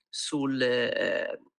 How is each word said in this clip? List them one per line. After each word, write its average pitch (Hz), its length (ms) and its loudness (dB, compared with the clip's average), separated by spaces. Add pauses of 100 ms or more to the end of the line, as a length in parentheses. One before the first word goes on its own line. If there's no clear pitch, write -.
sul, 135 520 -2
eh, 120 800 0 (200)